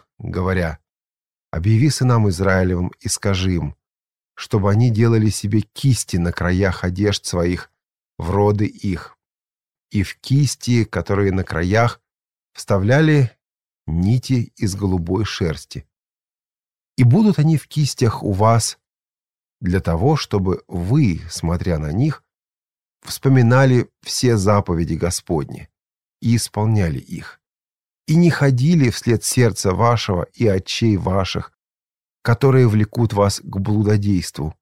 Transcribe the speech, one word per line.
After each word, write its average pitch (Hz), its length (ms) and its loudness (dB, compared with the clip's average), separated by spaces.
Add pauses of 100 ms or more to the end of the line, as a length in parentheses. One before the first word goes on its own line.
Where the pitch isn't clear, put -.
(180)
говоря: 90 600 -4 (720)
объяви 110 400 2
сынам 117 400 2
Израилевым 92 580 0 (120)
и - 80 -10
скажи 92 480 -2
им, 76 200 -6 (580)
чтобы 101 360 -2
они 117 200 2
делали 113 380 2
себе 104 320 -2
кисти - 560 -2
на 87 160 -2
краях 92 520 -2
одежд 95 420 -2
своих 87 440 -4 (460)
в 85 140 -8
роды 104 340 2
их, - 540 -6 (720)
и 104 120 -2
в - 140 -8
кисти, 123 680 0
которые 98 480 -2
на 95 120 -2
краях, 101 560 0 (540)
вставляли 131 840 2 (500)
нити 113 720 -2
из 95 180 -4
голубой 92 520 -2
шерсти. - 600 -6 (1080)
И 127 80 4
будут 185 340 4
они 151 200 2
в - 100 -12
кистях - 540 -2
у 101 100 -2
вас 110 460 2 (840)
для 90 200 -2
того, 95 360 0
чтобы 95 520 -4
вы, 95 600 0
смотря 85 500 -4
на 76 140 -6
них, 139 320 -2 (800)
вспоминали 127 880 2 (100)
все 117 380 0
заповеди 92 560 0
Господни 82 760 -6 (540)
и 117 140 2
исполняли 104 600 -2
их, - 420 -14 (680)
и 156 80 0
не 170 160 6
ходили 139 580 2
вслед 110 340 0
сердца 101 520 0
вашего 107 480 0 (100)
и 117 140 -2
очей 101 500 0
ваших, 90 560 -4 (680)
которые 127 460 4
влекут 107 460 0
вас 101 260 0
к - 180 -14
блудодейству 101 1040 -2